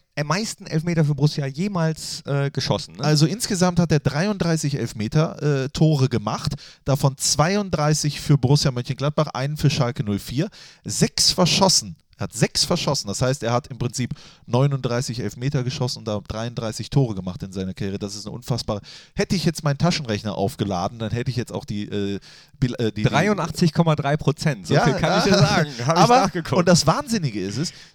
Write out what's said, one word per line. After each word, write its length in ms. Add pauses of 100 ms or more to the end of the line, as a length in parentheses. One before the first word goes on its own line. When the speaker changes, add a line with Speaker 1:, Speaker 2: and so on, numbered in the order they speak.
(140)
Speaker 1:
äh, 100
meisten 420
Elfmeter 400
für 80
Borussia 320
jemals, 800
äh, 240
geschossen. 460
Ne? 80
Speaker 2:
Also 200
insgesamt 560
hat 120
er 80
dreiunddreißig 800
Elfmeter, 840
äh, 60
Tore 400
gemacht, 420 (320)
davon 320
zweiunddreißig 1040
für 160
Borussia 340
Mönchengladbach, 580
einen 280
für 140
Schalke 340
null 140
vier, 320 (340)
sechs 480
verschossen. 640 (200)
Er 80
hat 80
sechs 320
verschossen. 440
Das 140
heißt, 200
er 100
hat 160
im 100
Prinzip 360 (320)
neununddreißig 760
Elfmeter 440
geschossen 340
und 100
da 180
dreiunddreißig 640
Tore 240
gemacht 280
in 100
seiner 220
Karriere. 240
Das 160
ist 120
eine 80
unfassbare. 460 (340)
Hätte 220
ich 80
jetzt 200
meinen 140
Taschenrechner 580
aufgeladen, 600
dann 140
hätte 180
ich 60
jetzt 160
auch 120
die, 240
äh, 320 (400)
Bil-, 180
äh, 140
die, 100
die 60
Speaker 1:
Dreiundachtzig 640
Komma 240
drei 200
Prozent. 500
So 80
Speaker 2:
Ja, 100
Speaker 1:
viel 100
kann 240
ich 60
dir 60
Speaker 2:
ja. 80
Speaker 1:
sagen. 320 (160)
Hab 100
ich 60
Speaker 2:
Aber, 200
Speaker 1:
nachgeguckt. 360
Speaker 2:
und 100
das 180
Wahnsinnige 540
ist 160
es, 160 (220)